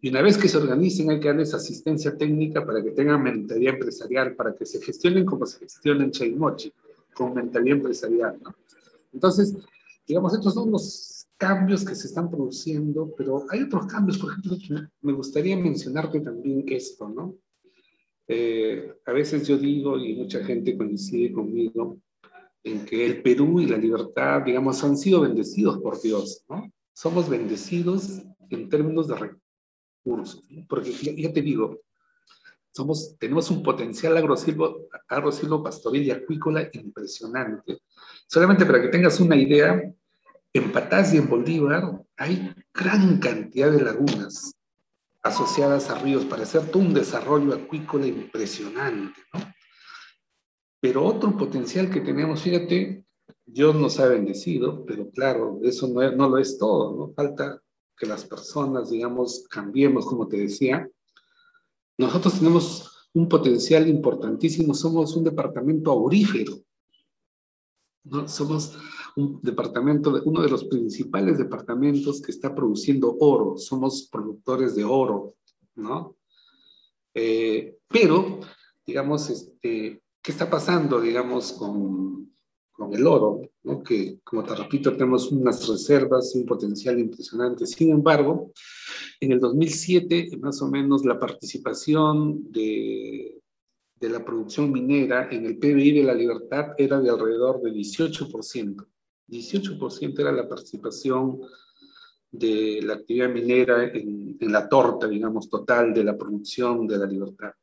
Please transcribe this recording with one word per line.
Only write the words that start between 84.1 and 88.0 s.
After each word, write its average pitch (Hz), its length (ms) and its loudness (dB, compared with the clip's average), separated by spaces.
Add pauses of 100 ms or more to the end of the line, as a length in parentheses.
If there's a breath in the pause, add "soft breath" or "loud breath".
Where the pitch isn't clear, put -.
como 110 200 -6
te 110 100 -8
repito, 127 380 0
tenemos 127 400 0
unas 127 360 0
reservas 127 640 2
y 127 40 2
un 120 80 -2
potencial 113 520 -2
impresionante. 120 680 -4
Sin 160 240 2
embargo, 147 640 4 (680 loud breath)